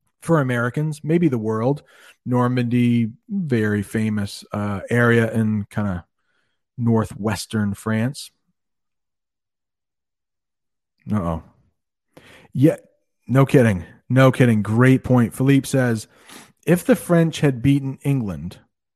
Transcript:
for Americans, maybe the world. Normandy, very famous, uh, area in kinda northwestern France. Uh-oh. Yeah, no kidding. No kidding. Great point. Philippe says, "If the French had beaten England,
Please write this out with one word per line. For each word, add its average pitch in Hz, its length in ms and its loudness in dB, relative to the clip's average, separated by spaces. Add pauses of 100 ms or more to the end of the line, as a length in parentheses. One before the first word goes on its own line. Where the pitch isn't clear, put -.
(220)
for 160 200 2
Americans, 127 600 -4
maybe 165 280 2
the 123 80 0
world. 110 460 -2 (420)
Normandy, 120 880 0 (160)
very 117 540 -2
famous, 107 680 -4
uh, 101 380 -6
area 117 420 2
in 107 380 -2
kinda 98 360 -6 (720)
northwestern 110 960 -2
France. 110 580 -6 (2750)
Uh-oh. 85 320 -4 (1120)
Yeah, 135 260 2 (500)
no 135 180 2
kidding. 113 400 2 (240)
No 131 220 6
kidding. 117 300 2
Great 120 420 4
point. 123 300 2
Philippe 135 340 2
says, 123 400 -2 (580)
"If 180 180 0
the 247 120 2
French 165 440 0
had 131 220 0
beaten 135 400 0
England, 101 580 -6 (360)